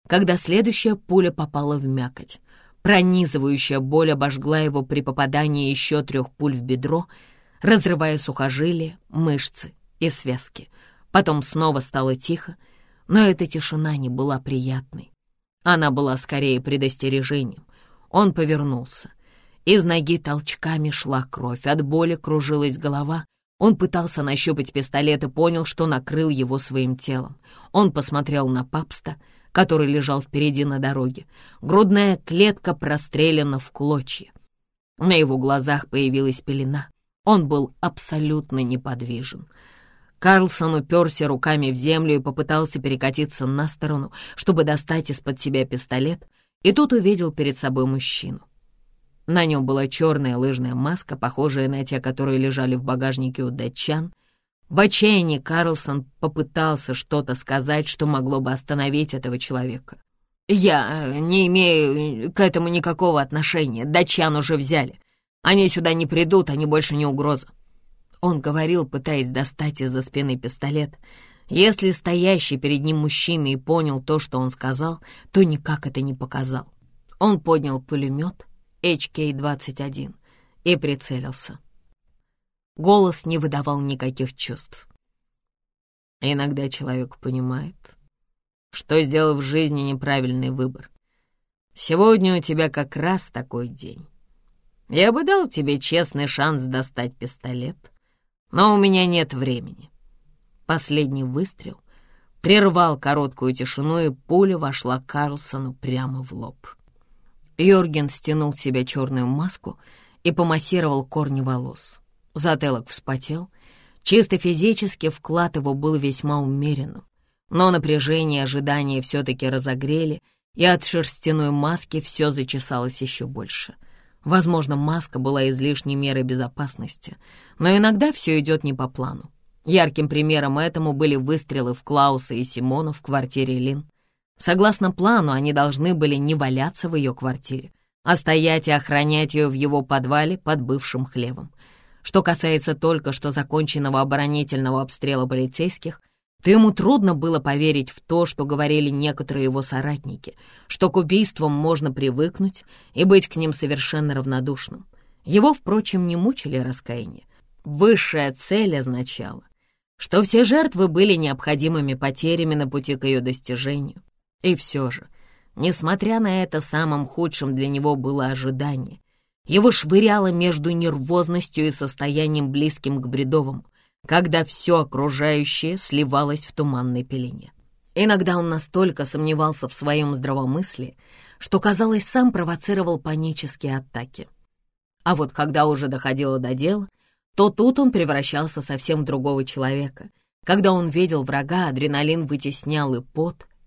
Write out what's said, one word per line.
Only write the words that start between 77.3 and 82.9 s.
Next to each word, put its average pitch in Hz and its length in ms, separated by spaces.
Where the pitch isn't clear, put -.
поднял 147 420
пулемёт 143 640
H 165 300
K 151 180
двадцать 139 480
один 139 360
и 175 100
прицелился. 135 840
Голос 185 480